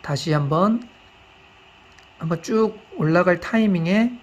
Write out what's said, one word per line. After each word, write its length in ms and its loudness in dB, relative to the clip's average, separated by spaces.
다시 320 -4
한번, 540 0
한번 220 -4
쭉 360 0
올라갈 420 2
타이밍에 840 0